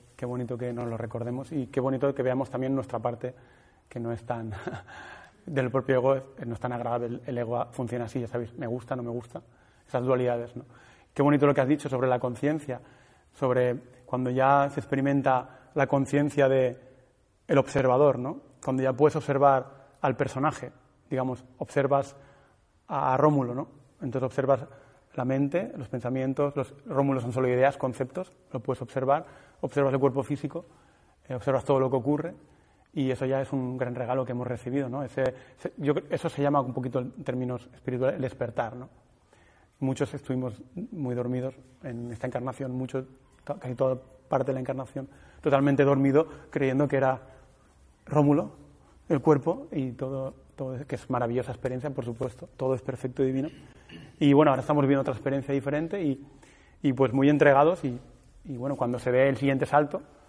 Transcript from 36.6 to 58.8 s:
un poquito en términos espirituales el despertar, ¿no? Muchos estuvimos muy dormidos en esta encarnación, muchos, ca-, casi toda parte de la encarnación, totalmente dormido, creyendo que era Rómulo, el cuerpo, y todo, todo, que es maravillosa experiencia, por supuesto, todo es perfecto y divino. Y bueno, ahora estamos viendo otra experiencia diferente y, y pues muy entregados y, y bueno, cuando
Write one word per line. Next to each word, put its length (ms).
un 120
poquito 260
en 120
términos 500
espirituales 420
el 60
despertar, 540
¿no? 140
Muchos 340
estuvimos 480
muy 240
dormidos 400
en 280
esta 160
encarnación, 440
muchos, 340
ca-, 160
casi 160
toda 240
parte 240
de 40
la 60
encarnación, 480
totalmente 420
dormido, 440
creyendo 380
que 100
era 240
Rómulo, 460
el 120
cuerpo, 500
y 200
todo, 420
todo, 300
que 100
es 140
maravillosa 420
experiencia, 380
por 160
supuesto, 520
todo 180
es 60
perfecto 420
y 40
divino. 220
Y 140
bueno, 180
ahora 100
estamos 240
viendo 160
otra 120
experiencia 400
diferente 480
y, 220
y 120
pues 180
muy 180
entregados 540
y, 160
y 120
bueno, 200
cuando 220